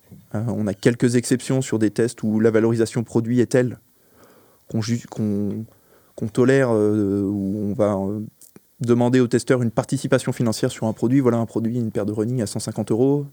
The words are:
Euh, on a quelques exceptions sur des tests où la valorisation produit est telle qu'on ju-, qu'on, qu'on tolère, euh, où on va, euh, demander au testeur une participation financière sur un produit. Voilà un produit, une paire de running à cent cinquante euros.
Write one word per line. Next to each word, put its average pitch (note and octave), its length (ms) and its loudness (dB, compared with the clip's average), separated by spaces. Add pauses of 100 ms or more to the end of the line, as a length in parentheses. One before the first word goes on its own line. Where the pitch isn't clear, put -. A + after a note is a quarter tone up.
(340)
Euh, G#2+ 140 -4
on G#2 180 -2
a F#2 80 -2
quelques B2 420 2
exceptions B2+ 460 0
sur A2+ 160 -4
des G#2+ 120 0
tests - 320 -2
où A2 180 0
la A2+ 100 6
valorisation A2+ 540 2
produit A#2+ 360 0
est G#2+ 60 2
telle B2 320 0 (880)
qu'on A2+ 120 -4
ju-, A#2 300 -4
qu'on, G#2 540 -4 (520)
qu'on A#2 120 -6
tolère, C3 440 4
euh, G#2 500 2
où G2+ 480 -2
on G2 40 -6
va, G#2 200 0
euh, G2 260 -4 (600)
demander A#2+ 400 4
au B2 60 4
testeur B2 360 0
une A2+ 80 0
participation C3 600 -2
financière B2 380 -2
sur - 160 -6
un A2 60 0
produit. B2 280 0
Voilà A#2 180 2
un A2+ 80 -2
produit, A2+ 300 -4
une A2+ 140 -2
paire G#2 160 -4
de G#2 60 -2
running A2+ 300 -2
à G2+ 40 -2
cent A2 140 -8
cinquante A2+ 300 -6
euros. C#3 420 2